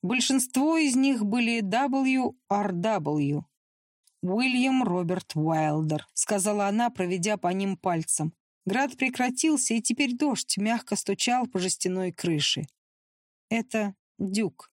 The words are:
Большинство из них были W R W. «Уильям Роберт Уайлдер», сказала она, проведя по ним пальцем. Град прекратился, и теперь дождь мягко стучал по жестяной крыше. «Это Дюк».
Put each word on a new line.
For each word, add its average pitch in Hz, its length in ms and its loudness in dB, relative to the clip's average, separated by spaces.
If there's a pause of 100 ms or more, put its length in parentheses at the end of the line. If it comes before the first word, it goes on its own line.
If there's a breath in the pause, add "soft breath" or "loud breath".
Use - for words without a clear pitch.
Большинство 262 720 2
из 294 180 2
них 262 300 4
были 233 380 2
W 262 720 0 (160)
R 202 220 0
W. 151 720 0 (800)
«Уильям 254 640 2
Роберт 180 500 -2
Уайлдер», 156 800 0
сказала 202 540 0
она, 233 220 0
проведя 190 460 -2
по 180 120 -2
ним 190 280 -2
пальцем. 160 580 -2 (300)
Град 262 320 0
прекратился, 254 800 0
и 226 80 0
теперь 247 320 -2
дождь 262 420 -2
мягко 214 380 -2
стучал 240 520 0
по 247 120 -4
жестяной 185 540 -2
крыше. 156 540 -2 (840)
«Это 220 420 -2 (240)
Дюк». 196 580 -4